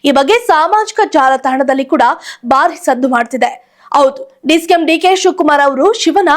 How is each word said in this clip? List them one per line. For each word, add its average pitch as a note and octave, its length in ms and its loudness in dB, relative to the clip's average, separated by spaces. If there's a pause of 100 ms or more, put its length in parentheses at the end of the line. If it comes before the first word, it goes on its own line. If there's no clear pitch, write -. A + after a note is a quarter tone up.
ಈ C#4 60 2
ಬಗ್ಗೆ C#4 360 2
ಸಾಮಾಜಿಕ G4 540 0 (120)
ಜಾಲತಾಣದಲ್ಲಿ C4 720 0
ಕೂಡ C4+ 180 -2 (440)
ಭಾರಿ C#4 300 0
ಸದ್ದು C4 320 -2
ಮಾಡ್ತಿದೆ. A#3+ 640 -4 (220)
ಹೌದು, C4+ 520 -2
ಡಿ D#4 120 2
ಸಿ E4 140 0
ಎಂ E4 140 0
ಡಿ D#4+ 120 0
ಕೆ F#4 180 2
ಶಿವಕುಮಾರ್ C#4+ 460 0
ಅವರು C#4 300 0
ಶಿವನ F#4 440 0